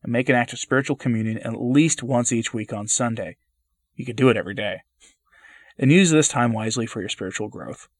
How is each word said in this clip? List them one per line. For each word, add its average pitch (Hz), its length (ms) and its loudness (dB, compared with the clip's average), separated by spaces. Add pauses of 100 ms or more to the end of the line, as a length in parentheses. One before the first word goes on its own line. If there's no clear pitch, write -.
and 120 100 -8
make 127 180 0
an 127 60 4
act 120 180 0
of - 60 -12
spiritual 139 360 0
communion 110 440 -2
at 113 200 -8
least 139 440 2
once 120 280 0
each 113 220 -2
week 110 200 -6
on 104 140 -8
Sunday. 113 500 -4 (580)
You - 100 -10
could 120 100 -8
do 131 140 6
it 107 80 4
every 95 180 -6
day. 101 260 -6 (960)
And 131 140 4
use 185 180 8
this 156 180 4
time 120 260 0
wisely 110 320 -2
for 113 140 -10
your 98 100 -8
spiritual - 380 -8
growth. - 400 -14 (120)